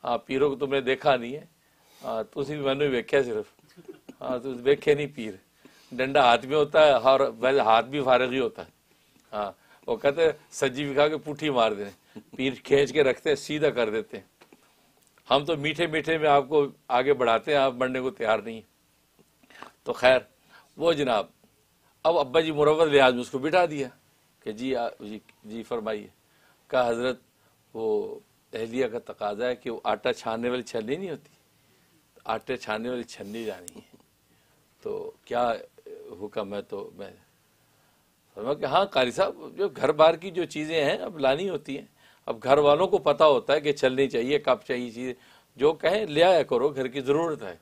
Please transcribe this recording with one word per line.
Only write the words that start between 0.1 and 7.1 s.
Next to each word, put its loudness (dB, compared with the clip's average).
पीरो 0
को -6
तुमने -2
देखा 0
नहीं -8
है, -14
हाँ, -6
तुसी -8
भी -8
मैंने 0
वेख्या 0
सिर्फ, -6
हाँ, -6
तुसी -10
वेखे 2
नहीं -4
पीर, -12
डंडा 0
हाथ 4
में -2
होता 6
है 8
और 4